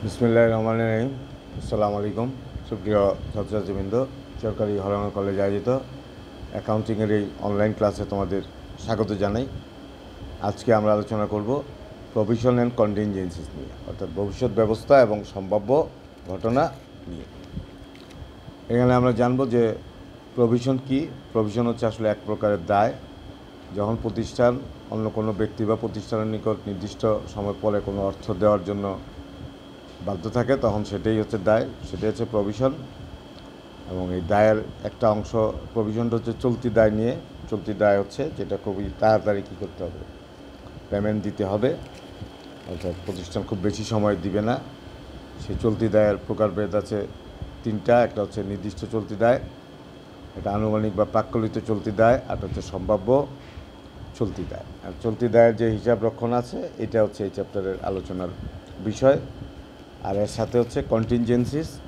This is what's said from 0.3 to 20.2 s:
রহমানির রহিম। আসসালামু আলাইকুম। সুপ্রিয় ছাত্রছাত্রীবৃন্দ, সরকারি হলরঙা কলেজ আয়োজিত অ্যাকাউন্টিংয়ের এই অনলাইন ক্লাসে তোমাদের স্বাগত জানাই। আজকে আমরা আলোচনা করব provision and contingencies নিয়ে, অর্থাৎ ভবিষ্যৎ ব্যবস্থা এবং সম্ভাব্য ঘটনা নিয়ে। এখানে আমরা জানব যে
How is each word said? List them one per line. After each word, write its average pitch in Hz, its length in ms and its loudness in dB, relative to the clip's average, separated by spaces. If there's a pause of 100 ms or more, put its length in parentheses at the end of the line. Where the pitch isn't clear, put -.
রহমানির 113 380 2
রহিম। 117 180 2 (500)
আসসালামু 104 400 0
আলাইকুম। 104 280 -2 (400)
সুপ্রিয় 104 320 2 (320)
ছাত্রছাত্রীবৃন্দ, 98 600 -2 (480)
সরকারি 107 320 0 (100)
হলরঙা 101 320 0
কলেজ 98 280 0
আয়োজিত 101 240 0 (840)
অ্যাকাউন্টিংয়ের 107 680 0
এই 101 60 2 (240)
অনলাইন 104 300 2
ক্লাসে 104 340 2
তোমাদের 98 300 0 (420)
স্বাগত 107 260 0 (120)
জানাই। 107 240 0 (1040)
আজকে 104 300 -2
আমরা 107 180 4
আলোচনা 104 380 0
করব 104 160 0 (640)
provision 117 480 4
and 120 180 2
contingencies 98 760 0
নিয়ে, 65 160 -12 (160)
অর্থাৎ 92 200 -8 (100)
ভবিষ্যৎ 101 320 0 (100)
ব্যবস্থা 110 340 4 (120)
এবং 104 120 0 (160)
সম্ভাব্য 101 360 0 (640)
ঘটনা 113 300 2 (480)
নিয়ে। 85 160 -12 (1500)
এখানে 123 260 6
আমরা 123 220 6
জানব 123 200 4 (140)
যে 120 80 6 (720)